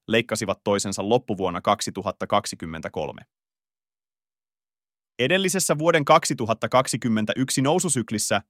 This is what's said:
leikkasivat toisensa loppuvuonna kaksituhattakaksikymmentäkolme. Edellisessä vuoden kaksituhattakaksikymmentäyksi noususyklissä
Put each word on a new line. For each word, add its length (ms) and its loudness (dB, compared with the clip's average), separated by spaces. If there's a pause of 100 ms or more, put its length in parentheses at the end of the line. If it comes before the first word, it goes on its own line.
leikkasivat 560 -2
toisensa 440 -2
loppuvuonna 520 0
kaksituhattakaksikymmentäkolme. 1600 -4 (2000)
Edellisessä 600 0
vuoden 260 4
kaksituhattakaksikymmentäyksi 1600 2
noususyklissä 880 0